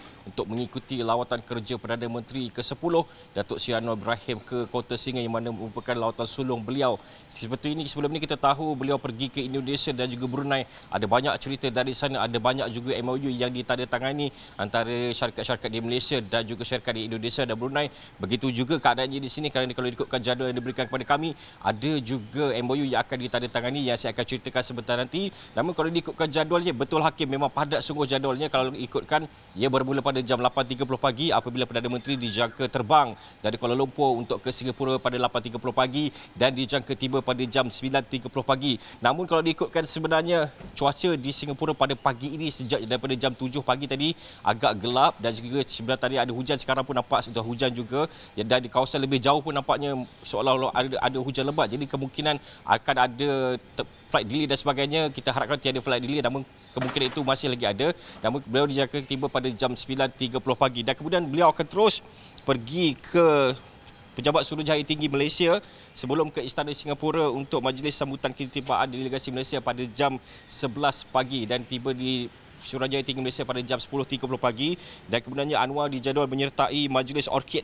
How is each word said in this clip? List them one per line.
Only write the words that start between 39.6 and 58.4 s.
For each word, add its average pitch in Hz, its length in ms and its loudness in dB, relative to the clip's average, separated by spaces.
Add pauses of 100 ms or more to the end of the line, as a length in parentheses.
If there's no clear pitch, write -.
sebenarnya 160 640 2 (240)
cuaca 143 400 2
di 135 160 -2
Singapura 147 480 -2
pada 135 160 2
pagi 135 400 -2
ini 156 160 -4
sejak 127 400 -2
daripada 123 240 0
jam 127 160 0
tujuh 131 320 -4
pagi 135 240 0
tadi 139 240 0 (320)
agak 110 400 4
gelap 123 400 4
dan 113 160 0
juga 120 320 -2
sebelah 120 320 -2
tadi 127 160 0
ada 123 160 2
hujan, 131 240 0
sekarang 131 240 0
pun 131 160 -2
nampak 135 320 2
sudah 113 160 -2
hujan 120 240 0
juga. 123 400 -2 (240)
Ya, 107 80 -4
dan 120 240 2
di 113 80 -10
kawasan 135 320 2
lebih 135 160 2
jauh 139 160 6
pun 147 160 -2
nampaknya 143 400 0 (320)
seolah-olah 131 480 2
ada, 127 240 0
ada 127 240 0
hujan 131 240 -2
lebat. 147 240 2
Jadi 135 160 -4
kemungkinan 143 560 -2 (240)
akan 123 320 2
ada 123 200 4 (580)
te-, - 140 -6 (180)
flight 147 240 2
delay 151 160 0
dan 135 80 2
sebagainya. 139 460 0 (100)
Kita 131 240 -2
harapkan 131 240 0
tiada 127 240 0
flight 127 160 2
delay, 131 240 -2
namun 131 240 -2 (240)
kemungkinan 131 400 0
itu - 80 -4
masih 135 320 0
lagi 120 160 0
ada. 113 240 2 (320)
Namun 120 240 2